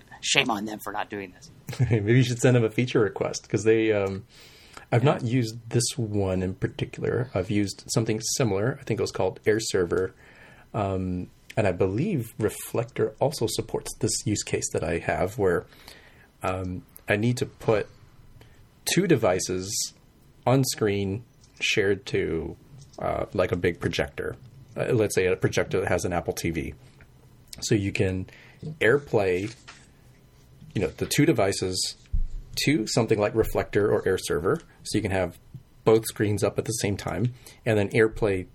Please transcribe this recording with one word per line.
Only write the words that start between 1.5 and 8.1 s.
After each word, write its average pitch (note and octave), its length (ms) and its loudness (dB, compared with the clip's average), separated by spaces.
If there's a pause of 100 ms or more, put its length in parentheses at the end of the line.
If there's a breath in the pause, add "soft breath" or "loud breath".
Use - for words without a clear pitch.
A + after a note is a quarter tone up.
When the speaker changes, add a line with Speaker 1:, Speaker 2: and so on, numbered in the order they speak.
Speaker 2:
<laughs> B2 100 2
Maybe A2 240 4
you C3 80 6
should B2 160 -2
send B2+ 180 4
them A#2 80 4
a A2 60 2
feature B2 300 0
request, - 480 -2
'cause G#2 160 0
they, A2 280 4
um, G2 320 0 (680 loud breath)
I've A#2 120 4
not D#3 200 2
used A#2 340 0 (120)
this A#2+ 140 2 (120)
one G2+ 460 0
in F#2 120 -2
particular. - 800 -4
I've F#2+ 160 -2
used G2+ 380 -2
something A2+ 320 -2 (160)